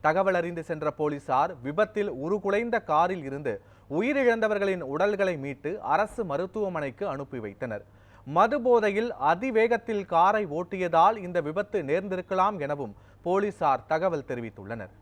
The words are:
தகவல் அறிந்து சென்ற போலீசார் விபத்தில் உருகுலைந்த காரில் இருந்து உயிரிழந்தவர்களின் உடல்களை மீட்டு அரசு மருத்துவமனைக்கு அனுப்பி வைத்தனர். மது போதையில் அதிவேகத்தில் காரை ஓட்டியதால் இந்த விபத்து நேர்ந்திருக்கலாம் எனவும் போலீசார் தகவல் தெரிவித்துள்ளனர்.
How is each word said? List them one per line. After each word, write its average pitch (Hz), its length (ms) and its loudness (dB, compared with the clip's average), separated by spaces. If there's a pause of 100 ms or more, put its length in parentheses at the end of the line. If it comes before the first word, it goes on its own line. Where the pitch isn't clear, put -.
தகவல் 185 340 2
அறிந்து 170 300 -4
சென்ற 151 300 -2
போலீசார் 147 520 0 (160)
விபத்தில் 202 440 0 (140)
உருகுலைந்த 208 640 0
காரில் 170 380 2
இருந்து 139 240 -4 (460)
உயிரிழந்தவர்களின் 220 840 2 (100)
உடல்களை 185 520 0
மீட்டு 143 260 -6 (240)
அரசு 208 260 0 (100)
மருத்துவமனைக்கு 180 840 -4
அனுப்பி 135 320 -8
வைத்தனர். 104 400 -8 (520)
மது 226 280 4
போதையில் 220 440 4 (220)
அதிவேகத்தில் 220 760 0
காரை 190 380 4 (160)
ஓட்டியதால் 180 680 4
இந்த 175 220 -2
விபத்து 202 320 -2 (100)
நேர்ந்திருக்கலாம் 190 760 0
எனவும் 139 280 -6 (300)
போலீசார் 180 680 0
தகவல் 160 380 0
தெரிவித்துள்ளனர். 113 720 -8